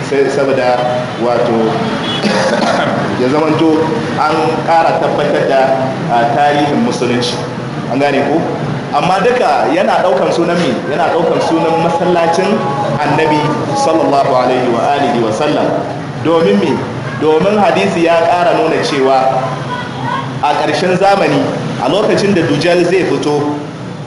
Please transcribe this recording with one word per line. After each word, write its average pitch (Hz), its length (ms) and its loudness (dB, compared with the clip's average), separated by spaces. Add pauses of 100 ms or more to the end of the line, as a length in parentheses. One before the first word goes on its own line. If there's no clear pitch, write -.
Sai, 139 160 2
saboda, 131 520 2 (440)
wato, 113 480 2 (720)
<coughs> - 800 0
ya 123 80 2
zamanto 156 480 2 (400)
an 151 160 0 (320)
ƙara 165 360 2
tabbatar 143 460 0
da, 135 140 2 (480)
a, 117 240 2
tarihin 147 520 2
musulunci, 120 500 -2 (560)
an 127 80 0
gane 139 300 2
ko? 151 100 2 (540)
Amma 175 300 0
duka 160 480 2
yana 180 320 2
ɗaukan 180 280 0
sunan 170 280 0
me? 175 120 0 (200)
Yana 156 240 0
ɗaukan 160 320 0
sunan 165 320 0
masallacin 175 800 0 (400)
Annabi 156 400 0 (400)
sallallahu 139 560 2
alaihi 127 320 0
wa 117 160 0 (160)
alihi 117 240 0
wa 110 80 0
sallam. 147 320 -2 (600)
Domin 170 360 4
me? 147 160 0 (480)
Domin 160 320 2
hadisi 185 480 2
ya 165 240 4
ƙara 175 320 2
nuna 156 240 0
cewa 131 480 2 (1120)
a 147 160 2
ƙarshen 170 380 0
zamani, 185 420 2 (400)
a 120 100 -2
lokacin 202 460 2
da 170 60 2
Dujjal 156 420 2
zai 170 220 2
fito, 147 500 -2 (520)